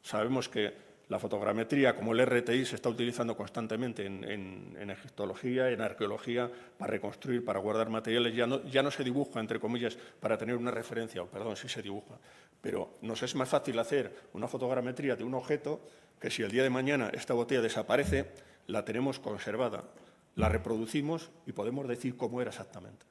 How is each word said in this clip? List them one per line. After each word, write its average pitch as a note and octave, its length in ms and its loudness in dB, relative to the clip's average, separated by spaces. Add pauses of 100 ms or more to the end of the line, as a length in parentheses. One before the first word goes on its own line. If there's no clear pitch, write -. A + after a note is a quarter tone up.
Sabemos A#2+ 480 0
que - 420 -2 (200)
la G#2 80 0
fotogrametría, A2 720 4
como A2 200 0
el A#2 80 6
R B2 200 6
T A#2+ 140 2
I, C3 100 4
se A#2+ 100 -6
está G#2+ 120 -2
utilizando A#2+ 480 0
constantemente A2 680 -4
en, G2 180 -8
en, G2 560 -8
en G2+ 100 -6
egiptología, A#2 800 0
en A2+ 120 0
arqueología, A#2 680 0 (280)
para - 140 -4
reconstruir, A#2+ 520 -2
para G2+ 160 2
guardar A2 300 2
materiales. A2+ 440 2
Ya A#2+ 140 4
no, C#3 160 0
ya C3+ 180 4
no C#3 100 2
se C#3 120 -4
dibuja, B2+ 380 0
entre A2 180 -2
comillas, A#2 380 0 (240)
para A2 160 2
tener A2+ 180 -2
una A#2+ 160 -2
referencia, A2+ 500 -4
o F2 60 -6
perdón, G2+ 300 -6
sí C3 100 -10
se - 140 -6
dibuja. G2+ 360 -8 (440)
Pero - 400 -4
nos A2 220 -2
es B2+ 120 -2
más B2+ 140 2
fácil C#3 300 4
hacer A#2 520 0
una G#2+ 160 -4
fotogrametría B2+ 720 0
de B2+ 80 -4
un B2+ 80 -4
objeto D3 480 -2 (360)
que C3+ 120 -4
si A#2+ 140 -2
el G2+ 80 -2
día B2+ 120 6
de C3+ 60 6
mañana C3 420 2
esta - 220 -2
botella A#2+ 280 4
desaparece, A#2 720 2 (360)
la G#2 180 -2
tenemos B2+ 340 -2
conservada, G#2 640 -2 (520)
la A2 120 4
reproducimos A2+ 840 0 (160)
y C3+ 60 -10
podemos B2+ 380 -2
decir A#2+ 260 -2
cómo B2 240 -2
era A#2 120 -2
exactamente. G2 580 -14